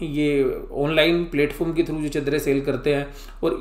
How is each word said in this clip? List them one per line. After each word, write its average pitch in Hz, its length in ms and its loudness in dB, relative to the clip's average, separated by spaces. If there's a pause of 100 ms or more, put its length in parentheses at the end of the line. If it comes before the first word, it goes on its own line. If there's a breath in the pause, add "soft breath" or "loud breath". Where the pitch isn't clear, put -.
ये 143 580 0 (120)
online 160 520 2
platform 147 480 0
के 160 100 0
through 156 200 -2
जो 151 60 -2
चद्दरें 143 300 0
sale 143 220 2
करते 139 340 0
हैं, 139 120 -2 (380 loud breath)
और 165 160 0